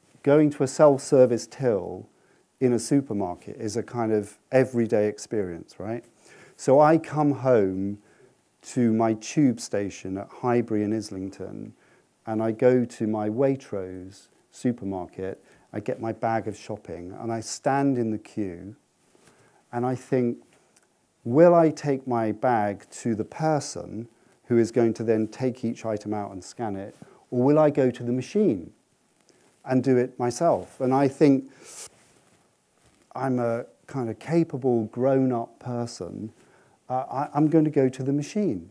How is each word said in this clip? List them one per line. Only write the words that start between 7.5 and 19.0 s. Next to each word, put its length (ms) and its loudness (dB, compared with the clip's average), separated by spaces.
to 200 2
my 220 2
tube 460 0
station 580 -6
at 100 -12
Highbury 540 0
and 100 -2
Islington, 800 -10
and 160 -4
I 80 0
go 340 4
to 220 -6
my 220 -2
Waitrose 960 -4
supermarket, 920 -6
I 60 -10
get 220 -8
my 100 -6
bag 380 -4
of 80 -6
shopping, 640 -14
and 100 -8
I 80 -4
stand 580 -2
in 140 0
the 80 -4
queue, 560 -8